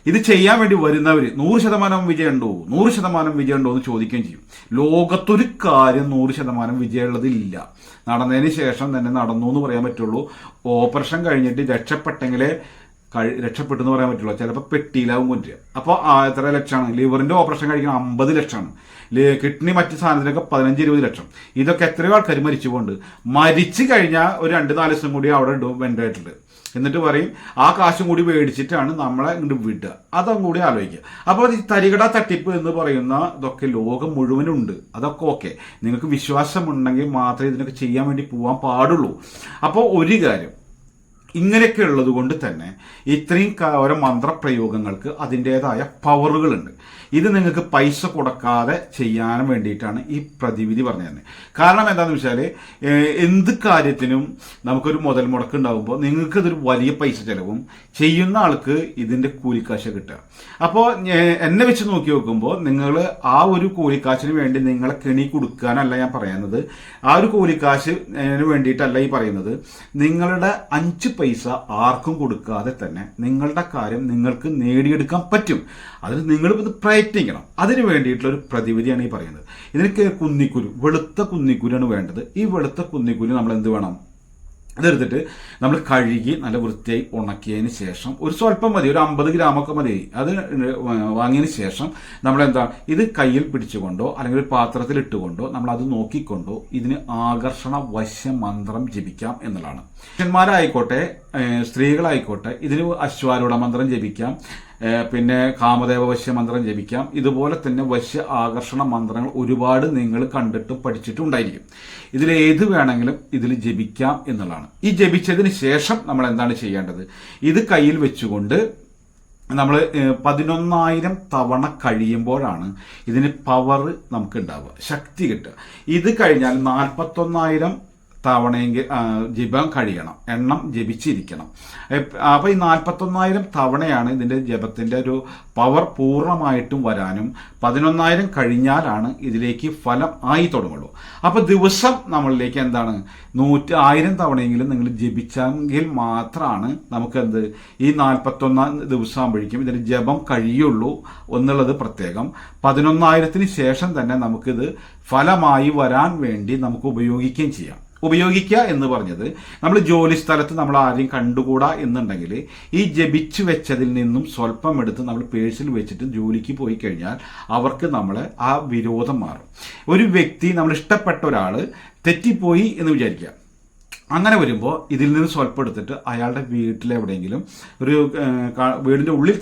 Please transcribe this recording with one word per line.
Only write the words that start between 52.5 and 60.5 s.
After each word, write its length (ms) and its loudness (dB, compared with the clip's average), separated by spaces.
ഏ, 60 0
എന്ത് 400 4
കാര്യത്തിനും 720 2
നമുക്കൊരു 320 0
മുതൽ 280 2
മുടക്ക് 300 -2
ഉണ്ടാകുമ്പോൾ 460 -2
നിങ്ങൾക്കിതൊരു 580 0
വലിയ 320 2
പൈസ 340 -2
ചിലവും 400 -6
ചെയ്യുന്ന 380 4
ആൾക്ക് 500 2
ഇതിൻ്റെ 320 0
കൂലിക്കാശ 580 -4
കിട്ടുക. 280 -10